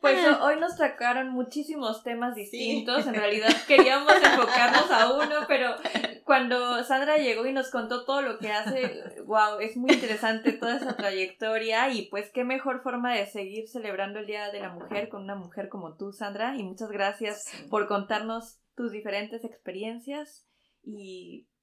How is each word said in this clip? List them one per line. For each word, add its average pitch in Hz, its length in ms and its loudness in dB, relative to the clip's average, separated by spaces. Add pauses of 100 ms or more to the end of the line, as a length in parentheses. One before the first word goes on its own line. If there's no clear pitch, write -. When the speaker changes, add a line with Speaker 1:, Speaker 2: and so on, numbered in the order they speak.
Speaker 1:
Pues, 285 240 6
ho-, 285 200 6
hoy 302 140 4
nos 339 180 -2
sacaron 262 520 0
muchísimos 254 720 -6
temas 240 320 -4
Speaker 2:
Sí. 214 80 -10
Speaker 1:
distintos, 233 640 -2
en 226 100 -2
realidad 214 340 2 (180)
queríamos 277 480 8
enfocarnos 247 760 6
a 233 220 6
uno, 294 220 0 (120)
pero 254 280 2 (480)
cuando 247 640 2
Sandra 285 320 2
llegó 240 280 2
y 269 60 -2
nos 262 180 -2
contó 247 360 -4
todo 277 160 0
lo 233 180 -4
que 214 120 -6
hace, 220 520 -4 (220)
guau, 214 340 2
es 220 160 -6
muy 247 180 2
interesante 220 600 0
toda 240 240 -4
esa 262 180 -6
trayectoria 220 960 -2
y 214 120 -4
pues 208 300 -8
qué 247 120 -2
mejor 262 360 -4
forma 247 320 -4
de 202 120 -2
seguir 208 420 -10
celebrando 202 520 -8
el 208 80 -12
Día 208 240 -8
de 202 100 -10
la 190 80 -10
Mujer 202 400 -8
con 196 140 -12
una 202 120 -8
mujer 190 320 -10
como 165 300 -12
tú, 196 160 -10
Sandra, 214 420 -6
y 226 80 -8
muchas 190 280 -10
gracias 202 520 -4
Speaker 2:
Sí. - 260 -16
Speaker 1:
por 208 180 0
contarnos 220 720 -4 (160)
tus 233 160 -4
diferentes 214 520 -6
experiencias 233 1040 -12 (360)
y 185 680 -16 (140)